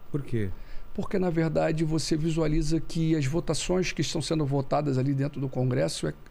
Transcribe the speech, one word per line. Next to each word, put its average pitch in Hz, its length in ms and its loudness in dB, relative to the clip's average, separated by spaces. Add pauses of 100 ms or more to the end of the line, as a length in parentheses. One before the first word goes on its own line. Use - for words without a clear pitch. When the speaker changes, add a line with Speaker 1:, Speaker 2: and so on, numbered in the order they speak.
(120)
Speaker 1:
Por 143 100 -2
quê? 110 280 -2 (440)
Speaker 2:
Porque, 196 260 -2
na 185 100 2
verdade, 160 540 2
você 156 340 0
visualiza 160 640 2
que 160 360 2
as 147 100 2
votações 170 680 0
que - 100 -4
estão 156 200 -2
sendo 156 240 0
votadas 139 520 0
ali 135 160 2
dentro 135 260 -2
do 135 100 -2
Congresso 131 580 0
é, 151 60 -4 (160)